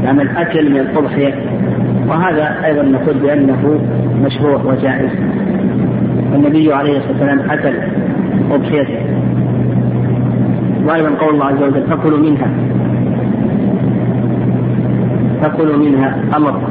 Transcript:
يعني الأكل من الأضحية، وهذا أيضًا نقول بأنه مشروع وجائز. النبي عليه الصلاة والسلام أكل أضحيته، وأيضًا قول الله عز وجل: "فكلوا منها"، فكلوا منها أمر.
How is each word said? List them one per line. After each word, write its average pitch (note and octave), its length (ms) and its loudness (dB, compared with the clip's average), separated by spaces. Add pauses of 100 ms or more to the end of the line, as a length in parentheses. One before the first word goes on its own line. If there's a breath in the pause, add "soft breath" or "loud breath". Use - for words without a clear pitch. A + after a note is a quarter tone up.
يعني C3+ 180 2
الأكل D#3+ 480 0
من C#3 80 2
الأضحية، C#3 560 0 (720)
وهذا D#3+ 480 0 (100)
أيضًا D3 160 0
نقول C#3 400 2
بأنه C#3 580 2 (460)
مشروع C#3 380 0
وجائز. C3 480 0 (1200)
النبي D3 380 4
عليه C#3 240 0
الصلاة C3 140 -4
والسلام C3+ 280 0 (100)
أكل D3+ 240 -2 (800)
أضحيته، B2+ 480 -2 (1900)
وأيضًا D#3 240 2
قول D3+ 240 0
الله C#3+ 120 2
عز C#3 180 0
وجل: C#3 260 0
"فكلوا D#3 300 2
منها"، C#3+ 280 2 (3000)
فكلوا D3+ 360 0
منها C3+ 380 2 (220)
أمر. D3 340 0